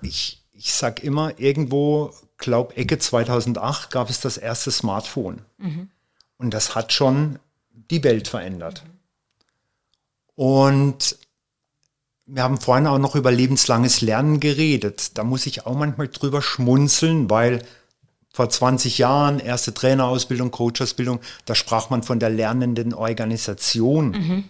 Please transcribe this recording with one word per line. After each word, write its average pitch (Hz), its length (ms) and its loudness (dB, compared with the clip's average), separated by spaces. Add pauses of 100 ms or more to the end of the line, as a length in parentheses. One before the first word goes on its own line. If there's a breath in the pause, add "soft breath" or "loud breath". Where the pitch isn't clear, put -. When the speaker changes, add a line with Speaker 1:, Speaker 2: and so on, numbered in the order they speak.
Speaker 1:
ich, - 400 -8 (100)
ich - 220 -6
sag 117 280 -2
immer, 151 360 -2
irgendwo, 143 760 2 (240)
glaub, 123 400 -2
Ecke 127 220 -2
zweitausendacht 120 920 -2
gab 123 200 -2
es 123 100 -6
das 127 160 -6
erste 117 340 -6
Smartphone. 107 680 -4 (160)
Speaker 2:
Mhm. 180 320 -10 (480)
Speaker 1:
Und 123 160 -4
das 107 220 -4
hat - 180 -4
schon 139 460 0 (520)
die 165 140 -2
Welt 113 240 2
verändert. 90 560 -10
Speaker 2:
Mhm. 160 60 -20 (1400)
Speaker 1:
Und 135 840 4 (1120)
wir 135 160 -4
haben 131 180 0
vorhin 131 260 4
auch 139 120 4
noch 139 160 0
über 131 160 4
lebenslanges 123 680 4
Lernen 135 400 2
geredet. 139 800 0
Da 107 60 -4
muss 127 220 -2
ich - 200 -10
auch 123 100 -4
manchmal 143 320 -2
drüber 139 340 -4
schmunzeln, 139 880 4
weil 120 320 4 (680 loud breath)
vor 117 200 0
zwanzig 127 480 0
Jahren, 143 400 4
erste 120 360 -4
Trainerausbildung, 127 760 0
Coachausbildung, 123 680 -2 (240 loud breath)
da 117 100 -4
sprach - 360 -2
man 120 120 0
von 117 160 -2
der 110 120 0
lernenden 117 640 -2
Organisation. 113 1160 -2
Speaker 2:
Mhm. 180 400 -4